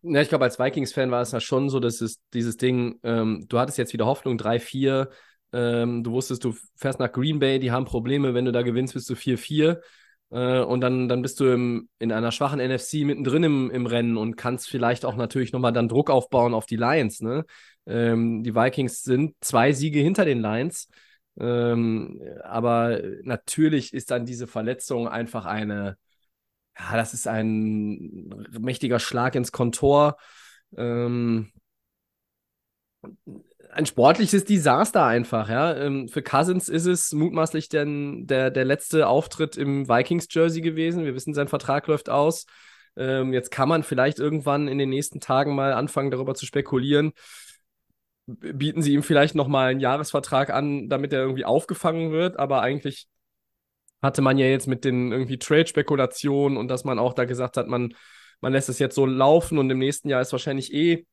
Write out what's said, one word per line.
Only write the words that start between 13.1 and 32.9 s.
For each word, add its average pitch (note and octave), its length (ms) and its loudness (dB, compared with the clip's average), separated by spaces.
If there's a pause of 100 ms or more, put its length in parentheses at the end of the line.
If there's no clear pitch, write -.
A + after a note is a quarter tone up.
im, C#3 280 2
im B2 160 -2
Rennen A#2 300 0
und A2 180 -2
kannst B2 340 -6
vielleicht A#2+ 360 0
auch A#2 100 -4
natürlich B2 380 -2
nochmal B2 200 2
dann A#2 140 2
Druck C#3 240 2
aufbauen A#2+ 420 4
auf A2+ 140 -2
die A#2 80 -4
Lions, A#2 460 0
ne? B2+ 220 -4 (440)
Ähm, A#2 560 0
die A#2 100 -4
Vikings B2 480 0
sind C3+ 400 2
zwei B2+ 300 4
Siege D3 300 0
hinter F#3 240 2
den C3 140 2
Lions, A2+ 480 -4 (520)
ähm, A#2 840 0 (220)
aber A#2 580 0 (220)
natürlich D3 680 0
ist - 200 -8
dann A#2+ 140 -2
diese B2 200 -8
Verletzung A#2 640 -4
einfach A#2 380 -6
eine, G2+ 520 -4 (800)
ja, - 200 -4
das A2+ 160 -2
ist - 120 -8
ein G#2+ 1000 -2 (320)
mächtiger B2 400 -2
Schlag B2 360 -2
ins B2 180 -2
Kontor, C#3+ 640 4 (580)
ähm, A#2+ 760 -2 (2250)